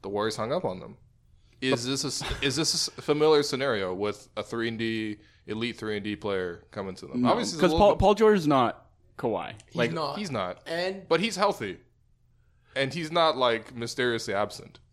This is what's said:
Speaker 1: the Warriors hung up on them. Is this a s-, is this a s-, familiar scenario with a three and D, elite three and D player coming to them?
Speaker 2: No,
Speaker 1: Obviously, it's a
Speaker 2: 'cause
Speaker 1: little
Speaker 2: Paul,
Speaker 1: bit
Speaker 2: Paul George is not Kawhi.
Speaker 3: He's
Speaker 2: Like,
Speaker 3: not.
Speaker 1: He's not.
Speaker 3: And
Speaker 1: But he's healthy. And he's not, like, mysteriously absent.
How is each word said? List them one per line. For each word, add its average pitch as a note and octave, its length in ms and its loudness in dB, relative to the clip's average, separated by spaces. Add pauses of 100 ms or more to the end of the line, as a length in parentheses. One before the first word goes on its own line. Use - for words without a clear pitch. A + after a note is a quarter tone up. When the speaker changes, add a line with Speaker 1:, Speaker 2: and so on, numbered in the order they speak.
Speaker 1:
the G2 60 -10
Warriors G#2 280 -2
hung A2+ 160 -4
up F#3 120 -2
on F#2 160 -6
them. - 160 -16 (640)
Is C3 240 0
this C3+ 200 -4
a - 20 -4
s-, C3 160 -6 (200)
is C3+ 140 0
this D3+ 180 0
a - 20 -2 (240)
s-, - 40 -16
familiar D3+ 380 4
scenario B2 500 -2
with G2+ 440 -4
a G#2 80 -4
three A#2 240 -4
and A2+ 100 -6
D, A2 400 -4 (280)
elite A2 300 -6
three G#2+ 200 -6
and G2 80 -6
D G#2 100 -4
player F#2 560 -4
coming F#2+ 260 -8
to F#2 100 -16
them? B2 160 -4
Speaker 2:
No, B2 80 4
Speaker 1:
Obviously, G3+ 260 0
it's - 20 -8
a - 40 -2
Speaker 2:
'cause E3+ 100 6
Speaker 1:
little E3 140 2
Speaker 2:
Paul, F#3+ 100 8
Speaker 1:
bit - 20 -12
Speaker 2:
Paul G3+ 160 6
George G#3+ 240 6
is D#3 80 0
not C3 400 2 (320)
Kawhi. G#2 360 -4 (120)
Speaker 3:
He's - 100 -20
Speaker 2:
Like, A#2+ 160 0
Speaker 3:
not. D#3+ 240 -4
Speaker 1:
He's G3+ 140 -6
not. F#2+ 360 -4
Speaker 3:
And F3+ 420 -6
Speaker 1:
But E3 120 4
he's A3 140 -2
healthy. E3+ 440 -2 (1000)
And C3+ 180 -2
he's D#3 160 -6
not, D#3+ 260 4
like, A#2+ 380 0
mysteriously A#2 600 -2
absent. - 440 -4 (140)